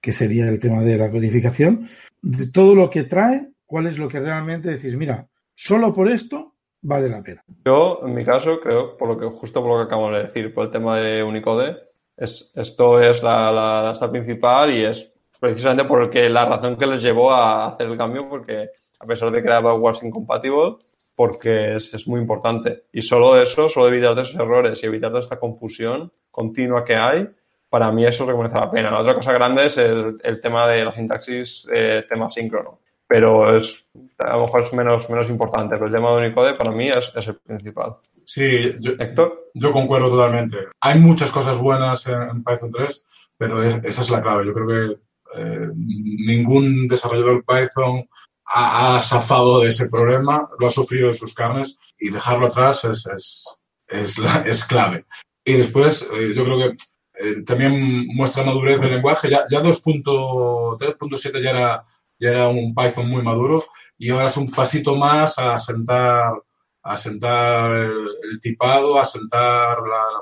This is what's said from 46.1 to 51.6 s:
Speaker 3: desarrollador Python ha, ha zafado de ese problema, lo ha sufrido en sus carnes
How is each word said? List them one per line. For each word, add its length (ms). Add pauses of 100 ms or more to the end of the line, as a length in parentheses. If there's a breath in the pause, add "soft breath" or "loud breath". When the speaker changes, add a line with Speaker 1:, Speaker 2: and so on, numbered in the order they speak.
Speaker 3:
desarrollador 560
Python 640 (480 soft breath)
ha, 400
ha 40
zafado 600
de 80
ese 200
problema, 580 (120)
lo 80
ha 40
sufrido 360
en 80
sus 180
carnes 440 (220 soft breath)